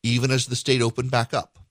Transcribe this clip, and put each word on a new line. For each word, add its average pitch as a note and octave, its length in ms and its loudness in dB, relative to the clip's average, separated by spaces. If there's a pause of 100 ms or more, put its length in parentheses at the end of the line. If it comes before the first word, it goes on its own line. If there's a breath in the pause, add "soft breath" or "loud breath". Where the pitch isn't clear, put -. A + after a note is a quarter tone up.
even A#2+ 300 2
as B2 140 0
the B2 100 -6
state C3 260 2
opened B2+ 300 -2
back A#2 200 0
up. - 280 -6 (100)